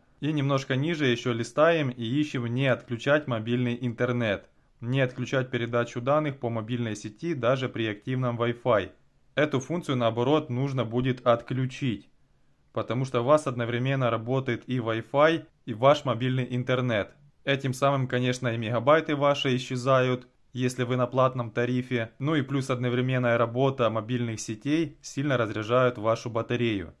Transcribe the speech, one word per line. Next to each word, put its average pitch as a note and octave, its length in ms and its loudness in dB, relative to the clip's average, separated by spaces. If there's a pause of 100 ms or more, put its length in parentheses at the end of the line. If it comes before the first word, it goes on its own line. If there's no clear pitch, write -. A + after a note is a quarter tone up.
(200)
И D3+ 140 -2
немножко C3+ 420 0
ниже D3+ 300 0
ещё A#2+ 260 2
листаем D3 580 2
и B2 140 -6
ищем C3 440 0
«Не C3 200 0
отключать C#3 600 0
мобильный A#2+ 520 0
интернет». A#2+ 680 -2 (320)
Не B2+ 180 -2
отключать B2+ 500 -2
передачу A#2 520 -2
данных C#3 380 0
по A#2+ 100 -4
мобильной A2+ 480 -4
сети E3 360 -8
даже B2+ 360 0
при A2+ 180 -4
активном B2 500 -4
Wi-Fi. A#2 540 0 (440)
Эту C#3+ 260 2
функцию, D#3 340 -4
наоборот, B2 540 2
нужно B2+ 360 -2
будет B2+ 400 -2
отключить, B2+ 840 0 (640)
потому A#2+ 340 -2
что B2 160 0
у - 20 -2
вас D3+ 240 4
одновременно A#2+ 640 0
работает A#2+ 560 -2
и C3 100 -2
Wi-Fi, C3 680 2 (200)
и A#2+ 80 -6
ваш C3+ 320 4
мобильный B2+ 460 0
интернет. B2 640 -2 (280)
Этим C3+ 300 0
самым, C3+ 360 0
конечно, B2 400 0
и A2+ 80 -2
мегабайты B2+ 580 2
ваши C#3 400 2
исчезают, B2+ 720 0 (240)
если B2+ 320 -2
вы B2 140 0
на B2 100 2
платном B2+ 420 0
тарифе. B2 680 -2
Ну D3+ 160 0
и C#3+ 60 2
плюс C3 280 -2
одновременная B2 680 0
работа A#2+ 520 2
мобильных A2+ 520 -2
сетей C#3 600 -4
сильно C#3 360 -2
разряжает A#2 600 2
вашу A2+ 320 0
батарею. A2+ 720 -2